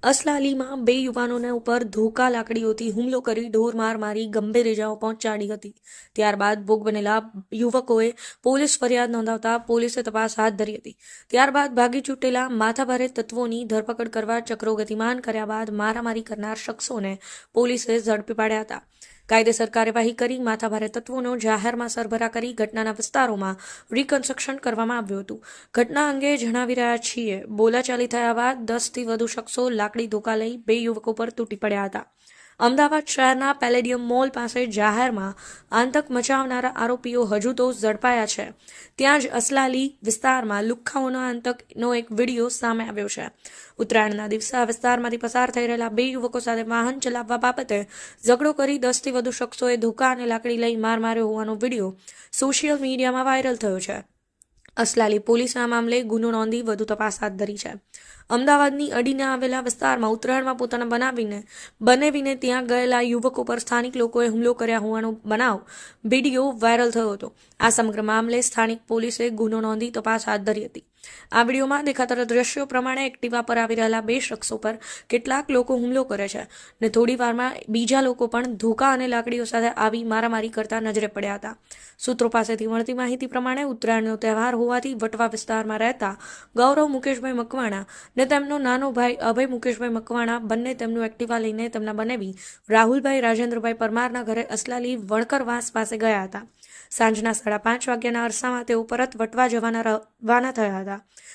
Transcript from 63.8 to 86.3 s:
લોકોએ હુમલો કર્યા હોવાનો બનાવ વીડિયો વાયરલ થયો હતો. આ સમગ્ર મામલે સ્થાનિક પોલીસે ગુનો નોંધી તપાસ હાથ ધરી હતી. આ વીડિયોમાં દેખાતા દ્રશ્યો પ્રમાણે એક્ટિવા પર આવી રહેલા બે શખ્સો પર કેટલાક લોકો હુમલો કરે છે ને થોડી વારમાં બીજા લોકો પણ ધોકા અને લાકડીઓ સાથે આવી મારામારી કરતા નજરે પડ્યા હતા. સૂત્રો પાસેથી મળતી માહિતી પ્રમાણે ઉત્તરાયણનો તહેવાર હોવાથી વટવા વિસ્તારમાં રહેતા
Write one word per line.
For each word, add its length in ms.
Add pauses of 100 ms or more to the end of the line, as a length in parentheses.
લોકોએ 320
હુમલો 280
કર્યા 260
હોવાનો 300 (140)
બનાવ 340 (460)
વીડિયો 420 (120)
વાયરલ 320
થયો 220
હતો. 140 (320)
આ 120
સમગ્ર 320
મામલે 380
સ્થાનિક 440
પોલીસે 480
ગુનો 280
નોંધી 300
તપાસ 340
હાથ 180
ધરી 220
હતી. 200 (440)
આ 140
વીડિયોમાં 420
દેખાતા 400
દ્રશ્યો 400
પ્રમાણે 380
એક્ટિવા 400
પર 160
આવી 180
રહેલા 240
બે 180
શખ્સો 380
પર 180 (320)
કેટલાક 420
લોકો 280
હુમલો 280
કરે 220
છે 160 (340)
ને 120
થોડી 280
વારમાં 420 (100)
બીજા 320
લોકો 260
પણ 300
ધોકા 340
અને 160
લાકડીઓ 380
સાથે 320
આવી 280
મારામારી 460
કરતા 300
નજરે 280
પડ્યા 280
હતા. 180 (420)
સૂત્રો 320
પાસેથી 380
મળતી 320
માહિતી 340
પ્રમાણે 320
ઉત્તરાયણનો 520
તહેવાર 380
હોવાથી 400
વટવા 340
વિસ્તારમાં 500
રહેતા 360 (400)